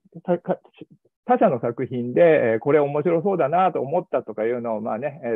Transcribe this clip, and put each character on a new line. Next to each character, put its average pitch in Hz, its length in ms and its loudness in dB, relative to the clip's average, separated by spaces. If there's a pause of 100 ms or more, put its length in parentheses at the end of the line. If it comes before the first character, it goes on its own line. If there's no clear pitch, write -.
(260)
さ-、 175 120 0
か-、 - 200 -6 (680)
他 240 140 2
社 214 100 4
の 131 100 0
作 123 280 -4
品 123 260 -6
で、 165 80 2
え 131 360 4
ー、 - 20 0
こ 143 140 -2
れ 151 80 6
面 143 200 -2
白 165 220 0
そ 196 140 -2
う - 20 -2
だ 143 100 0
な 180 240 2
と 139 80 -4
思 151 220 -4
っ - 40 -10
た 127 160 -2
と 107 120 -12
か 107 100 -4
い 113 60 0
う 123 100 -4
の 117 160 -4
を、 107 60 -6
ま 113 120 -6
あ 107 40 -4
ね、 143 260 -10
え 120 100 -6